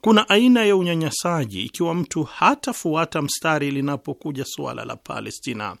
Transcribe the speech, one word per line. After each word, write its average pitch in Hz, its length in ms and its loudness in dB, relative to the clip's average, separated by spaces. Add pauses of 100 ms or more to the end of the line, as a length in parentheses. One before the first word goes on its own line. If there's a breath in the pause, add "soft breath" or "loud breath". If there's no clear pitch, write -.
Kuna 214 280 6
aina 233 360 6
ya 202 100 6
unyanyasaji 160 840 -2
ikiwa 165 340 -4
mtu 160 280 -4
hatafuata 165 960 -2
mstari 143 500 -2
linapokuja 139 720 -6
suala 120 400 -8
la 120 100 -10
Palestina. 107 840 -10